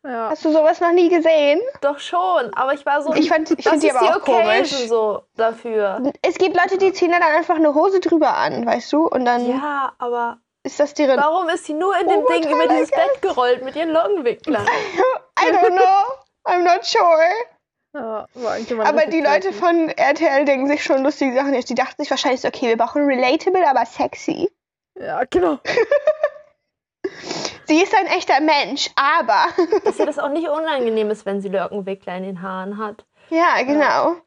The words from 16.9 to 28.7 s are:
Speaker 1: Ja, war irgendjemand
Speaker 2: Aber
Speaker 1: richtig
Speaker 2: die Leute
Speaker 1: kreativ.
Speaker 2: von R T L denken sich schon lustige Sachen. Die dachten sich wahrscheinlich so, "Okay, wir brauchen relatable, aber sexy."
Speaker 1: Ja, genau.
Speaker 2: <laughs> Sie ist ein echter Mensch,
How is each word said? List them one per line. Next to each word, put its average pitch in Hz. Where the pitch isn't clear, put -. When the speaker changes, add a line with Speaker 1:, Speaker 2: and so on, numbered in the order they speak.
Speaker 1:
Ja, 220
war 226
irgendjemand 220
Speaker 2:
Aber 302
Speaker 1:
richtig 311
Speaker 2:
die 320
Leute 294
Speaker 1:
kreativ. 403
Speaker 2:
von 339
R 277
T 311
L 277
denken 269
sich 294
schon 269
lustige 277
Sachen. 269
Die 247
dachten 254
sich 294
wahrscheinlich 262
so, -
"Okay, 240
wir 226
brauchen 240
relatable, 294
aber 247
sexy." -
Speaker 1:
Ja, -
genau. 339
Speaker 2:
<laughs> -
Sie 311
ist 392
ein 392
echter 339
Mensch, 285